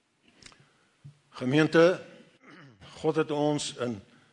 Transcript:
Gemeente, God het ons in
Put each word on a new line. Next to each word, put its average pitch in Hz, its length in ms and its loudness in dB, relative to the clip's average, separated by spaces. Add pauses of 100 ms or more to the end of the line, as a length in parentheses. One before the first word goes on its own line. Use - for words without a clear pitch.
(1400)
Gemeente, 151 480 4 (1120)
God 156 220 -2
het 151 100 -2
ons 147 480 -2
in 120 180 -6 (360)